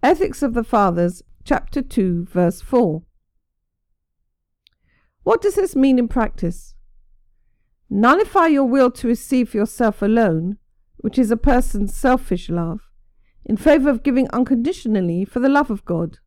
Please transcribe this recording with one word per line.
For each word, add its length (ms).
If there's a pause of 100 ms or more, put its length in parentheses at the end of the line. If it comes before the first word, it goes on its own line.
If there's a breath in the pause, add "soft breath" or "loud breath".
Ethics 400
of 100
the 100
Fathers, 600 (200)
chapter 380
two, 440
verse 360
four. 420 (2250)
What 180
does 140
this 200
mean 240
in 80
practice? 680 (1120)
Nullify 580
your 180
will 260
to 160
receive 420
for 80
yourself 440
alone, 560 (400)
which 220
is 120
a 60
person's 580
selfish 540
love, 400 (560)
in 100
favor 340
of 140
giving 260
unconditionally 960
for 140
the 100
love 200
of 160
God. 420